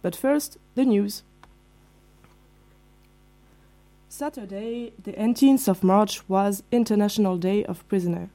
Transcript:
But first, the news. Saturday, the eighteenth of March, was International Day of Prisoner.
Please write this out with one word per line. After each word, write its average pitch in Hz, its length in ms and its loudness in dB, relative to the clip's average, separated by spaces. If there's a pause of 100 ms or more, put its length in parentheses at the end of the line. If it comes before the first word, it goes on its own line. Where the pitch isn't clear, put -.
But - 140 -6
first, 285 420 -2 (180)
the 254 80 0
news. 208 400 0 (2750)
Saturday, 233 920 -10
the 202 200 -10
eighteenth 254 460 4
of 190 160 0
March, 196 440 2
was 196 440 0
International 208 640 2
Day 190 280 0
of - 220 -10
Prisoner. 175 460 -2